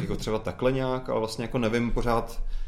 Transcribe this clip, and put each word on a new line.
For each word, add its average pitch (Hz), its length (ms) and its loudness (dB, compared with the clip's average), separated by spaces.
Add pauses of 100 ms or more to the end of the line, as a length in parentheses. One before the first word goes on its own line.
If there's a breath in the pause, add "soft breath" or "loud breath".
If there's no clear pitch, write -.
jako 107 140 -2
třeba 110 240 -2
takhle 107 320 0
nějak, 131 380 -2
ale 117 100 0
vlastně 110 240 -2
jako 117 140 -2
nevím 117 340 2
pořád, 117 520 2 (240 loud breath)